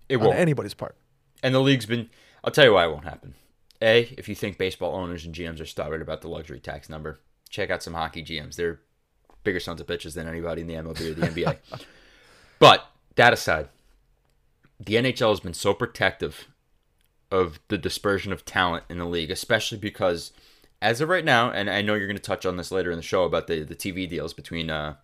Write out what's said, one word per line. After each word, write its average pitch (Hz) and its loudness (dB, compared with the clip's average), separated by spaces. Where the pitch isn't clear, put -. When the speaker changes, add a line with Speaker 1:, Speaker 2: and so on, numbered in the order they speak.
Speaker 1:
It 131 2
Speaker 2:
on 110 6
Speaker 1:
won't. 92 6
Speaker 2:
anybody's 139 0
part. - -12
Speaker 1:
And 131 2
the 131 6
league's 135 4
been, 117 -2
I'll 120 0
tell 151 8
you 113 10
why 87 8
it 82 2
won't 76 -8
happen. 73 -14
A, 117 6
if - -12
you 104 -8
think 104 -6
baseball 90 -2
owners 87 -6
and 82 -12
G 85 -8
Ms 80 -12
are 78 -12
stubborn 80 -6
about 78 -8
the 80 -12
luxury 78 -12
tax 73 -14
number, 78 -12
check 98 -6
out 87 -2
some 85 -10
hockey 80 -6
G 78 -8
Ms. 73 -14
They're 85 -4
bigger 92 -2
sons 85 -8
of 76 -12
bitches 85 -8
than 82 -8
anybody 82 -6
in 82 -10
the 82 -8
M 80 -10
L 80 -10
B 80 -6
or 78 -8
the 82 -2
N 82 -8
B 85 -4
A. 80 -4
Speaker 2:
<laughs> - -20
Speaker 1:
But 117 10
that 120 10
aside, 80 0
the 104 0
N 120 4
H 127 -2
L 117 6
has 98 2
been 87 -8
so 101 2
protective - -2
of 90 0
the 104 -2
dispersion 98 -2
of 87 -8
talent 87 -2
in 87 -10
the 87 -6
league, 85 -4
especially 110 -4
because 95 -2
as 113 2
of 151 0
right 175 0
now, 123 4
and 98 -2
I 101 0
know 107 0
you're 101 -2
gonna 98 -6
touch - -4
on 90 0
this 87 -8
later 87 0
in 85 -4
the 82 -8
show 95 0
about 82 -2
the, 80 -2
the 76 -12
T - -6
V 90 -4
deals 80 -6
between, 82 -8
uh, 76 -6